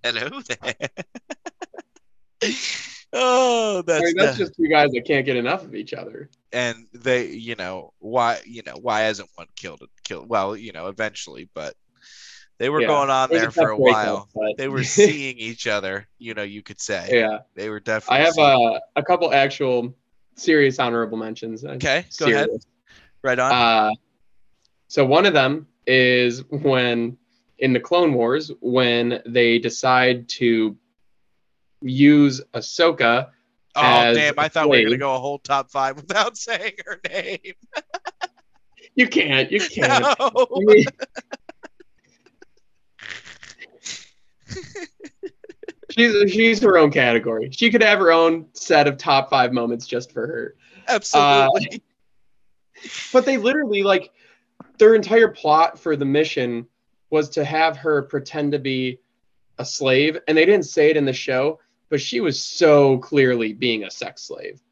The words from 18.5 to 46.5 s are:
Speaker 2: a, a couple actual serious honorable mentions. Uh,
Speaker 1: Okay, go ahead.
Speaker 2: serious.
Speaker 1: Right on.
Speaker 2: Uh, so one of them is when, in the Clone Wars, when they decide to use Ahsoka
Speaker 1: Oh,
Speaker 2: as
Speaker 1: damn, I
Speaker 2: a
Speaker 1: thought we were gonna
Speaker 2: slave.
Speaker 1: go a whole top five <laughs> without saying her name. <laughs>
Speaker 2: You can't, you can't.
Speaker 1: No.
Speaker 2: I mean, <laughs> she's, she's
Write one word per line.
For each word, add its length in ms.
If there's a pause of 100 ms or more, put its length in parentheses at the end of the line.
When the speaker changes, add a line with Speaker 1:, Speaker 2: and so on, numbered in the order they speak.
Speaker 2:
a, 40
a 40
couple 300
actual 640 (400)
serious 440
honorable 380
mentions. 480
Uh, 60
Speaker 1:
Okay, 340 (140)
go 80
ahead. 180
Speaker 2:
serious. 200 (580)
Speaker 1:
Right 160
on. 120
Speaker 2:
Uh, 400 (960)
so 180
one 200
of 80
them 340 (200)
is 600
when, 680 (400)
in 160
the 60
Clone 340
Wars, 380 (100)
when 640
they 340
decide 680
to 480 (1040)
use 600 (120)
Ahsoka 760 (460)
Speaker 1:
Oh, 60
Speaker 2:
as 360
Speaker 1:
damn, 220
I 80
Speaker 2:
a 20
Speaker 1:
thought 200
we 80
were 60
gonna 80
Speaker 2:
slave. 80
Speaker 1:
go 160
a 40
whole 200
top 300
five 260
<laughs> 20
without 400
saying 360 (120)
her 140 (100)
name. 300 (360)
<laughs> 80 (1120)
Speaker 2:
You 120
can't, 440
you 80
can't. 420 (180)
Speaker 1:
No. 360
Speaker 2:
I 40
mean, 260 (3750)
<laughs> 400 (1000)
she's, 400
she's 300